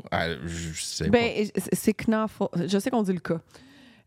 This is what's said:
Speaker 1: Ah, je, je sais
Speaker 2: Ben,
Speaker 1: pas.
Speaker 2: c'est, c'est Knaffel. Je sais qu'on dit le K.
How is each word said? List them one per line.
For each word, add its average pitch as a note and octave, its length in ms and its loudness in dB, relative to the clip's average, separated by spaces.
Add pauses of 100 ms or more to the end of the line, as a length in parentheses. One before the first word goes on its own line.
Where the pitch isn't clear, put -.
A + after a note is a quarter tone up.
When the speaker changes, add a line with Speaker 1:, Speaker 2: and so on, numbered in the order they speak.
(100)
Speaker 1:
Ah, E2+ 180 2 (160)
je, E2+ 280 -4
je - 100 -8
sais - 280 -2
Speaker 2:
Ben, A#3 360 4
Speaker 1:
pas. - 140 -2
Speaker 2:
c'est, - 140 -2
c'est G#3+ 200 2
Knaffel. A3 520 0 (200)
Je G3 120 2
sais B3+ 120 -2
qu'on A#3+ 120 2
dit F#3+ 100 2
le E3+ 80 0
K. - 120 -2 (760)